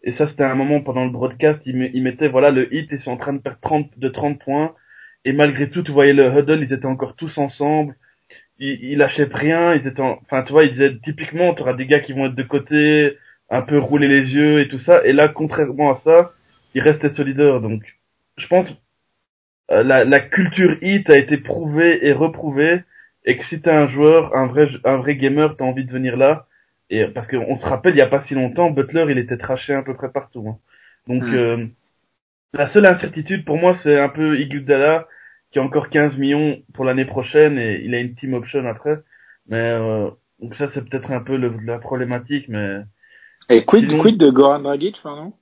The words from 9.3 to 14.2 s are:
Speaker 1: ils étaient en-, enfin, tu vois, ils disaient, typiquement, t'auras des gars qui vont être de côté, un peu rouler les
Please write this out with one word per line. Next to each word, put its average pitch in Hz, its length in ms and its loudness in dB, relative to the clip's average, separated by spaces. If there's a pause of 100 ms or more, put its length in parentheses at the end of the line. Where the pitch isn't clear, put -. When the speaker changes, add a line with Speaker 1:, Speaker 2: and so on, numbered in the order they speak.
Speaker 1:
ils 139 120 -2
étaient 135 160 -8
en-, 131 220 -4
enfin, 131 200 -4
tu 135 100 -10
vois, 156 100 6
ils 139 80 2
disaient, 131 320 0
typiquement, 156 500 -4
t'auras 127 200 -4
des 131 140 -8
gars 147 120 4
qui 143 140 -10
vont 135 140 -4
être 127 80 -6
de 131 80 -6
côté, 147 760 0 (320)
un 123 140 -2
peu 147 140 0
rouler 143 300 2
les 135 260 2